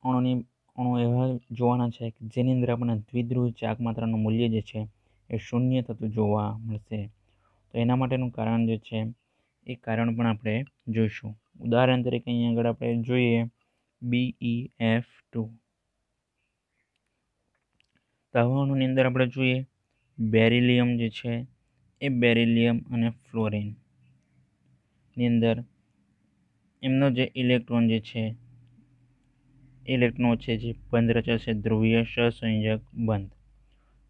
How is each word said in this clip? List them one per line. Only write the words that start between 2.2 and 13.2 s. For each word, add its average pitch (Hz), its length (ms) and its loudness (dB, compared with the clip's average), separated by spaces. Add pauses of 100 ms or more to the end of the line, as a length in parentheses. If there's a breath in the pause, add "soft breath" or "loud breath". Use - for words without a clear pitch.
જેની 123 300 0
અંદર 123 180 0
આપણને 120 280 0
દ્વિધ્રુવીય 123 540 -2
ચાક 113 280 -6
માત્રાનું 113 400 -2
મૂલ્ય 113 280 0
જે 110 140 -2
છે 107 260 -8 (420)
એ 113 80 -4
શૂન્ય 127 440 0
થતું 113 280 -8
જોવા 107 480 0
મળશે. 110 520 -10 (640)
તો - 40 -
એના 120 220 2
માટેનું 127 300 -2
કારણ 117 360 -2
જે 113 120 0
છે, 110 200 -8 (680)
એ 127 100 -10
કારણ 117 400 -2
પણ 117 140 0
આપણે 110 240 -2 (340)
જોઈશું. 110 440 -2 (320)
ઉદાહરણ 127 400 2
તરીકે 123 260 -4
અહીંયા 120 220 0
આગળ 117 180 0
આપણે 117 320 -2
જોઈએ 120 380 2 (600)